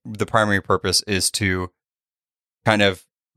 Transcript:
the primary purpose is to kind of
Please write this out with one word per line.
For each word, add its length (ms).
the 220
primary 360
purpose 400
is 300
to 400
kind 180
of 240